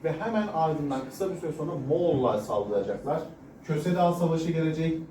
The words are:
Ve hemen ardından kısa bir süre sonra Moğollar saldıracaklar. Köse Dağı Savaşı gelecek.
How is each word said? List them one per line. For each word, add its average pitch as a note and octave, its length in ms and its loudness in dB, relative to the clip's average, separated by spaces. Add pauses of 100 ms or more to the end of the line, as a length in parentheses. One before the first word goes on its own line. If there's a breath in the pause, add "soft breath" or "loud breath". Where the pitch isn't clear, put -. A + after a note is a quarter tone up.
Ve D#3+ 160 2
hemen G#3+ 280 0
ardından D3 520 0 (100)
kısa F#3 220 -2
bir E3+ 40 -4
süre D#3+ 160 -4
sonra D#3 200 -4 (180)
Moğollar D3+ 480 4
saldıracaklar. G#2 840 -2 (420)
Köse E3 320 0
Dağı F3 200 4
Savaşı E3 360 2
gelecek. D#3+ 460 0 (140)